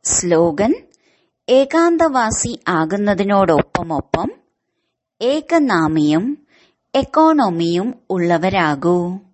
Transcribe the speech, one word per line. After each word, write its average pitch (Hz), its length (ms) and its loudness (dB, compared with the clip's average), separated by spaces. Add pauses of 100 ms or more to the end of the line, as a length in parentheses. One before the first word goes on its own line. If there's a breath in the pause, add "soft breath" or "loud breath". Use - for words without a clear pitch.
സ്ലോഗൻ, 175 680 0 (720)
ഏകാന്തവാസി 269 1200 0
ആകുന്നതിനോടൊപ്പമൊപ്പം 175 1600 -2 (920)
ഏകനാമിയും 220 1160 0 (560 soft breath)
എക്കോണമിയും 226 1000 0 (160)
ഉള്ളവരാകൂ. 175 1080 0 (160)